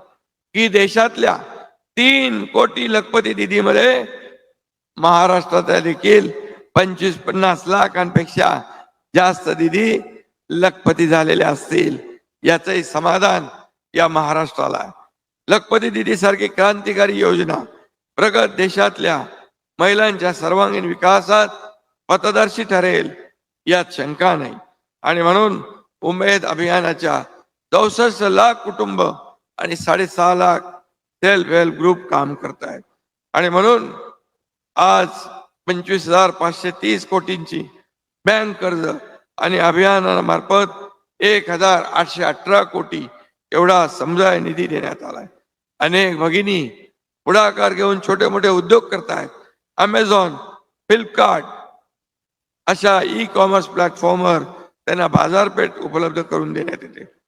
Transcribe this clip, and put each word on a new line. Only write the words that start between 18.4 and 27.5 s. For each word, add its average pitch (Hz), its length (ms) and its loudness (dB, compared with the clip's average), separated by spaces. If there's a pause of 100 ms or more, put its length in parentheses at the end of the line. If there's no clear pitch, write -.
देशातल्या 185 680 -2 (540)
महिलांच्या 196 540 2
सर्वांगीण 190 520 -2
विकासात 190 640 2 (600)
पथदर्शी 208 560 0
ठरेल, 180 460 0 (560)
यात 170 260 2
शंका 156 440 0
नाही. 127 180 -8 (480)
आणि 170 200 -2
म्हणून 190 400 2 (400)
उमेद 185 440 -2
अभियानाच्या 170 800 -2 (480)